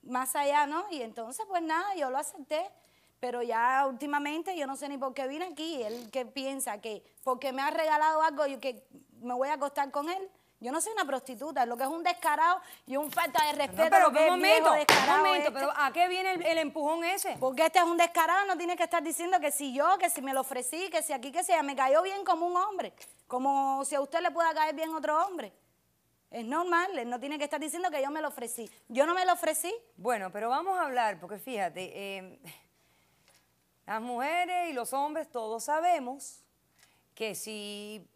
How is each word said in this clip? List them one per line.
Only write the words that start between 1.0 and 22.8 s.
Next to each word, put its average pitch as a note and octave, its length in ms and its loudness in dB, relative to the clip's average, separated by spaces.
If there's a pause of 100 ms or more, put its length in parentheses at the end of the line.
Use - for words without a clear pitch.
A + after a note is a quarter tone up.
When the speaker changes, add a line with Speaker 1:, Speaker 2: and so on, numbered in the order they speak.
Speaker 1:
entonces, A#3 480 -10
pues F4+ 140 0
nada, E4+ 320 0
yo C#4 160 -2
lo B3+ 80 -2
acepté. D#4 520 -6 (500)
Pero B3 220 -4
ya A#3+ 460 4
últimamente D4 680 -4
yo C#4+ 100 -4
no C4+ 100 -6
sé C#4+ 140 -8
ni C#4 80 -8
por C4 160 -4
qué C4+ 140 -4
vine D#4 180 -6
aquí. D#4 360 -6
Él A3+ 280 -8
que B3+ 160 -4
piensa C4 560 -6
que G#3+ 200 -10 (220)
porque C4 280 -2
me C4 100 -4
ha D4 80 2
regalado D#4 520 2
algo, D4+ 240 2
yo C4+ 140 -4
que B3 240 -6 (380)
me A#3+ 100 -6
voy B3+ 160 0
a D4+ 60 0
acostar C#4+ 360 -2
con D4 200 -4
él. F#4+ 180 -6 (340)
Yo A#3+ 100 -6
no D#4+ 100 -2
soy G#4+ 100 -4
una G4 140 0
prostituta, C4 580 -4
lo A#3+ 140 -4
que C4 60 0
es C4 40 0
un E4 140 -6
descarado F4 580 2 (260)
y C4 100 -8
un D4 140 -2
falta E4 360 2
de D4 60 0
respeto, D4 320 2
Speaker 2:
No, D#4+ 60 4
pero F#4 180 10
Speaker 1:
lo C4 40 6
que C#4+ 60 4
Speaker 2:
un D#4+ 60 8
Speaker 1:
es E4 60 8
Speaker 2:
momento, F4+ 320 6 (100)
Speaker 1:
viejo - 20 6
descarado C#4+ 480 6
Speaker 2:
un D4+ 60 6
momento, D4 200 2
Speaker 1:
este. C4 100 -4
Speaker 2:
pero C#4+ 160 -2
¿a C#4+ 160 2
qué E4+ 180 4
viene F#4 260 0
el, F4 100 -4
el E4 140 2
empujón D#4 440 -2
ese? F4+ 380 -2
Speaker 1:
Porque C4 240 2
este D#4+ 140 6
es E4+ 80 6
un E4+ 100 0
descarado, E4+ 500 4
no F4+ 120 0
tiene F4 180 -2
que F4 60 0
estar E4 200 0
diciendo E4+ 380 0
que D4 120 0
si C#4 200 -4
yo, D#4 240 4
que F4 140 0
si D#4 100 -4
me C4+ 140 -4
lo C4 80 0
ofrecí, C#4+ 480 -6
que D#4+ 120 0
si D4+ 120 -4
aquí, C4 180 -8
que E4+ 120 0
si F#4 80 2
allá. D#4+ 100 4
Me C#4 120 -4
cayó C4+ 280 4
bien G4 240 -4
como E4+ 200 2
un F4+ 120 0
hombre, F#4 340 -4 (340)